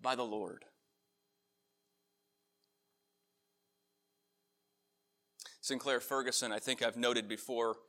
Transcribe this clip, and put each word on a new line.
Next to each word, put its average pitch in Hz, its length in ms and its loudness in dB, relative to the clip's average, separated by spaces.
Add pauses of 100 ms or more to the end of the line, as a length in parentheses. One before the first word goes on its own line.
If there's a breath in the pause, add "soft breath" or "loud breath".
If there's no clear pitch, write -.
by 127 140 2
the 123 80 0
Lord." 104 400 -4 (4000 loud breath)
Sinclair 131 400 0
Ferguson, 123 540 0
I 107 60 0
think 131 220 0
I've 117 140 2
noted 120 320 2
before, 113 480 0 (140 soft breath)